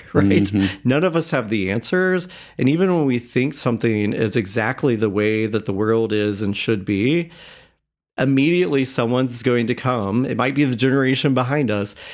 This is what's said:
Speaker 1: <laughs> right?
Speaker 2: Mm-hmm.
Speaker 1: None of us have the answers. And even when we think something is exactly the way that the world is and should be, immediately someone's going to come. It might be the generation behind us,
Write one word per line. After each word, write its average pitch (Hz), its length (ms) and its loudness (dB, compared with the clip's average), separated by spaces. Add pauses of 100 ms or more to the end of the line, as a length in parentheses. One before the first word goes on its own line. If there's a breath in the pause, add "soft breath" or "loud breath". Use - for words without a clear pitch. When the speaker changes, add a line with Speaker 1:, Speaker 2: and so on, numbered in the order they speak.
Speaker 1:
<laughs> - 80 -20
right? 101 140 4 (160)
Speaker 2:
Mm-hmm. 98 440 0
Speaker 1:
None 139 160 2
of 170 140 0
us 160 140 -4
have 123 180 -2
the 98 220 0
answers. 180 580 -2 (280 loud breath)
And 131 120 2
even 180 240 2
when 160 120 2
we 123 140 0
think 131 340 -2
something 113 600 0
is 110 240 -2
exactly 117 580 0
the 107 140 0
way 107 380 0
that 104 180 -4
the 101 80 -4
world 107 400 0
is 104 280 0
and 98 140 -2
should 104 300 -2
be, 131 460 0 (840 loud breath)
immediately 139 680 2
someone's 123 580 -2
going 120 240 2
to 120 80 0
come. 120 500 -2
It - 120 -4
might 131 180 0
be 147 80 2
the 127 120 0
generation 131 580 2
behind 127 360 0
us, 101 260 -2 (180 loud breath)